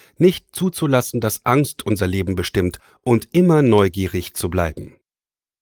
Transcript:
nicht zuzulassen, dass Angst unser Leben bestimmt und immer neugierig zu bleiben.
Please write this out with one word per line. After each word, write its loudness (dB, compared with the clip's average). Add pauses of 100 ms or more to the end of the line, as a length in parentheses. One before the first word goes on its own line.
(160)
nicht 2
zuzulassen, -2
dass -4
Angst -2
unser -2
Leben -2
bestimmt -4 (240)
und 0
immer 4
neugierig 0
zu -6
bleiben. -4 (640)